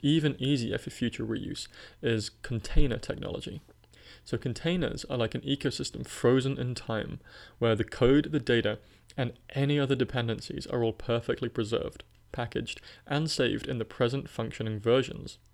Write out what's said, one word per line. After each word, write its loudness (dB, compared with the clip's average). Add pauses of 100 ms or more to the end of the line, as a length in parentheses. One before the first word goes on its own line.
even 2
easier 0
for -12
future -4
reuse -6 (340)
is 0 (120)
container 4
technology. -6 (640)
So -4
containers -2
are -4
like 0
an -4
ecosystem -2
frozen 4
in -4
time, -4 (380)
where 4
the 2
code, 4
the 0
data, 2 (380)
and -2 (220)
any 2
other 2
dependencies -2
are 0
all 2
perfectly -2
preserved, -2 (280)
packaged, -4 (260)
and 0
saved 0
in -4
the -2
present -2
functioning -4
versions. 0 (160)